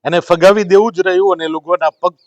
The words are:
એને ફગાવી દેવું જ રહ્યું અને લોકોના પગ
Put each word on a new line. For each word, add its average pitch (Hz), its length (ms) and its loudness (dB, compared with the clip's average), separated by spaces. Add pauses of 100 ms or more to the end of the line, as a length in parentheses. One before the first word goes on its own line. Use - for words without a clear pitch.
એને 165 140 -4
ફગાવી 185 440 2
દેવું 196 280 2
જ 170 80 -10
રહ્યું 185 320 0
અને 160 160 -4
લોકોના 160 420 -4
પગ 175 380 -6